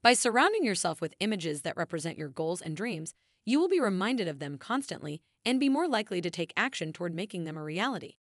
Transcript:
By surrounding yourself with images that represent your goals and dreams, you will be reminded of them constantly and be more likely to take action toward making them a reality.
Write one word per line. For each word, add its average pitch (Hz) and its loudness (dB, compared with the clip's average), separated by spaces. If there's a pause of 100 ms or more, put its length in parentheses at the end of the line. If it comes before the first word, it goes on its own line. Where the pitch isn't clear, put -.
By 240 10
surrounding 285 4
yourself 180 0
with 160 -4
images 165 0
that - -4
represent 165 -4
your 151 -8
goals 165 -4
and 160 -6
dreams, 170 -6 (320)
you 254 4
will 349 4
be 359 4
reminded 208 2
of 147 -6
them 143 -6
constantly 175 -6 (240)
and 254 2
be 277 4
more 302 2
likely 214 0
to 175 -2
take 165 -4
action 196 -2
toward 170 -6
making 180 -6
them 160 -8
a 156 -8
reality. 185 -4